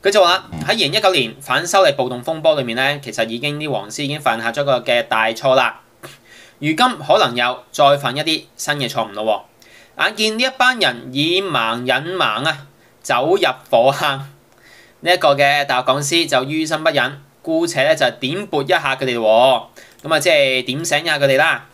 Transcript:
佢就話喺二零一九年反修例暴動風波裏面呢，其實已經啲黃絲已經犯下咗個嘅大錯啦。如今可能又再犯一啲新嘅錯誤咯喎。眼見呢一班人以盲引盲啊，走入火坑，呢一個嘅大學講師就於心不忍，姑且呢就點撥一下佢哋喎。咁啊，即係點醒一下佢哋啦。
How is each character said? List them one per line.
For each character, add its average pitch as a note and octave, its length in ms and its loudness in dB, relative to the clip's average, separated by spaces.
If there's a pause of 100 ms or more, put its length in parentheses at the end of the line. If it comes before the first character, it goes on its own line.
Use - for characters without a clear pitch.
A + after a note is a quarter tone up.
佢 G4 80 2
就 D#4+ 120 4
話 F3+ 260 2 (180)
喺 E3+ 40 -2
二 A3 40 2
零 E3 180 0
一 G#3+ 80 0
九 G3 120 4
年 B2 280 0
反 C#3 240 -2
修 F#3+ 200 4
例 D3 80 4
暴 C3+ 160 -2
動 B2 140 -8
風 D#3+ 180 -6
波 D3+ 160 4
裏 C3+ 80 -2
面 A#2 120 -4
呢， C#3 260 -2
其 A#2 100 -12
實 A2+ 160 -2
已 A#2 100 -6
經 D3 200 -4
啲 D3+ 120 -6
黃 G#2 180 -6
絲 A2 140 -8
已 C#3 60 -4
經 D3 120 -6
犯 A#2 220 0
下 A#2 80 -2
咗 C#3 140 -2
個 C3+ 160 0
嘅 A#2+ 260 0
大 A2 220 0
錯 B2+ 260 0
啦。 A#2+ 260 0 (800)
如 D3+ 140 -2
今 D#3 40 -2
可 D#3+ 420 2
能 B2 180 0
又 B2 340 -2
再 C#3+ 260 4
犯 C3 200 -4
一 D3 60 -6
啲 D#3+ 220 -4 (120)
新 - 180 -4
嘅 C3+ 140 -4
錯 A2 220 -4
誤 - 20 -18
咯 G#2+ 340 -4 (500)
喎。 D3+ 80 -2
眼 G#3 120 -2
見 G#3+ 220 -2
呢 A#3+ 60 0
一 C4 140 0
班 B3 200 2
人 C3 340 -2
以 E3 280 0
盲 A#2+ 400 -2
引 C3 360 -2
盲 B2 280 -2
啊， D#3 220 -6 (360)
走 C#3 340 0
入 E3+ 120 2 (220)
火 B2+ 220 4
坑， C#3+ 260 -2 (840)
呢 F3 140 2
一 - 40 -2
個 D3+ 160 4
嘅 C#3+ 320 2
大 B2+ 140 0
學 B2 60 -4
講 C3+ 160 0
師 E3 260 0
就 C3 160 2
於 D#3 220 -4
心 D#3 160 -4
不 D#3+ 80 2
忍， C#3 300 -2 (220)
姑 E3 240 -2
且 C3+ 180 0
呢 D#3 100 4
就 C#3+ 160 0
點 E3+ 360 -6
撥 G#3+ 160 -2
一 C#3+ 60 -6
下 D3+ 280 0
佢 C#3 80 -6
哋 B2+ 120 -2
喎。 A#2 460 4 (400)
咁 D#3 120 -2
啊， D#3 40 2
即 E3+ 120 2
係 C3 340 2
點 C#3+ 200 -6
醒 D3+ 180 -2
一 E3+ 40 -6
下 D#3 120 -2
佢 C#3+ 80 2
哋 C3+ 100 4
啦。 D3 380 0